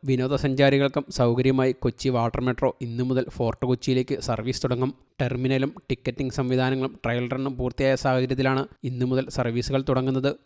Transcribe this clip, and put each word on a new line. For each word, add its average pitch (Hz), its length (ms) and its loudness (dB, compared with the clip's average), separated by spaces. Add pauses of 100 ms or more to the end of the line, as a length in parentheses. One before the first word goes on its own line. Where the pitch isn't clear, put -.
വിനോദസഞ്ചാരികൾക്കും 135 960 2 (140)
സൗകര്യമായി 131 540 4 (120)
കൊച്ചി 123 320 -2
വാട്ടർ 117 320 0
മെട്രോ 127 200 0 (180)
ഇന്നു 117 240 -4
മുതൽ 127 140 2 (120)
ഫോർട്ട് 117 340 -2
കൊച്ചിയിലേക്ക് 127 460 0 (100)
സർവീസ് 117 380 -2
തുടങ്ങും. 127 280 0 (300)
ടെർമിനലും 131 500 0 (180)
ടിക്കറ്റിംഗ് 127 480 -4
സംവിധാനങ്ങളും 127 560 0 (100)
ട്രയൽ 120 300 -2
റണ്ണും 131 260 -4
പൂർത്തിയായ 135 340 0 (100)
സാഹചര്യത്തിലാണ് 131 600 2 (260)
ഇന്നു 127 220 -2
മുതൽ 131 140 0 (120)
സർവീസുകൾ 123 500 0
തുടങ്ങുന്നത്. 131 420 2 (160)